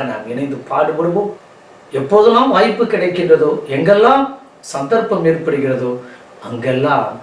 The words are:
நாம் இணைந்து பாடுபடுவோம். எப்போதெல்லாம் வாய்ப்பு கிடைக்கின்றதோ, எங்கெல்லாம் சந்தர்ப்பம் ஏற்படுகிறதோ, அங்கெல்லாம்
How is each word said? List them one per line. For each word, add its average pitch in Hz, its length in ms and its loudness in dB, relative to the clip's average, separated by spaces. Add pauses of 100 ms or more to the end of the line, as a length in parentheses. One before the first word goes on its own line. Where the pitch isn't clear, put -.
(100)
நாம் 110 220 -10
இணைந்து 139 260 -6 (120)
பாடுபடுவோம். 165 600 -2 (680)
எப்போதெல்லாம் 220 560 4
வாய்ப்பு 220 380 2
கிடைக்கின்றதோ, 170 580 2 (260)
எங்கெல்லாம் 214 480 4 (500)
சந்தர்ப்பம் 165 560 -2
ஏற்படுகிறதோ, 131 640 -2 (560)
அங்கெல்லாம் 127 600 -2 (140)